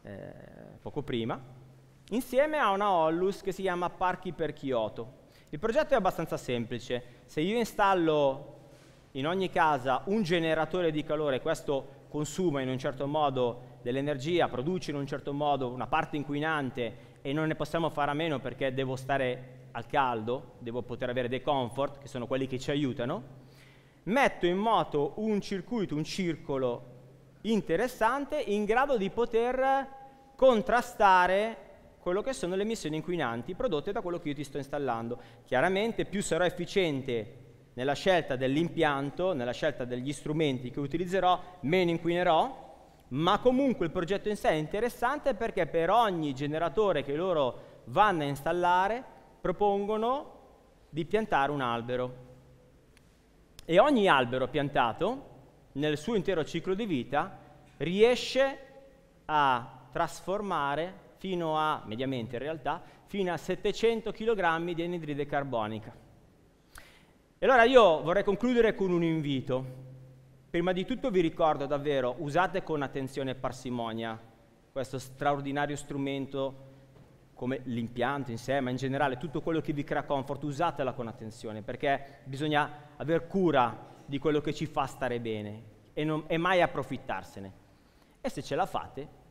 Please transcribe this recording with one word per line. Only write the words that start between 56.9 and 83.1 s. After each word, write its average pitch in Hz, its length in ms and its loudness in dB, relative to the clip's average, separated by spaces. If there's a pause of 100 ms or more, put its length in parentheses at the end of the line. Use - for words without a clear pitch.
riesce 240 840 2 (680)
a 135 460 4 (200)
trasformare 170 1120 -2 (120)
fino 170 400 -2
a, 156 280 0
mediamente 120 500 -4
in 117 60 -4
realtà, 151 400 -6 (240)
fino 190 280 -2
a 160 40 -4
settecento 214 760 0
chilogrammi 175 640 0
di 165 100 -2
anidride 156 420 -4
carbonica. 120 680 -4 (1500)
E 170 60 -2
allora 240 180 8
io 226 380 10
vorrei 180 220 2
concludere 226 520 4
con 190 160 0
un 170 120 4
invito. 135 800 -2 (640)
Prima 170 220 0
di 185 140 0
tutto 254 240 -2
vi 185 120 4
ricordo 156 440 2
davvero, 139 540 0
usate 175 440 0
con 156 180 -2
attenzione 135 500 -4
e 123 40 -4
parsimonia 117 840 -6 (520)
questo 135 280 -6
straordinario 143 760 -2
strumento, 139 920 -4 (680)
come 127 320 -4
l'impianto 120 640 -2
in 113 60 -6
sé, 131 220 -2
ma 127 100 -2
in 127 80 -4
generale 131 400 0
tutto 160 240 -6
quello 160 200 -2
che 156 120 -4
vi 143 100 -4
crea 147 200 -2
comfort, 135 400 -4
usatela 147 500 -2
con 117 140 -6
attenzione, 110 540 -10
perché 139 640 -4
bisogna 147 720 -2
aver 156 300 0